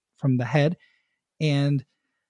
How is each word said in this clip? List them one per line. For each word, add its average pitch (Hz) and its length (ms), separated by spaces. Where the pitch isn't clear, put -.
from 127 220
the 123 80
head. 151 300
And 143 440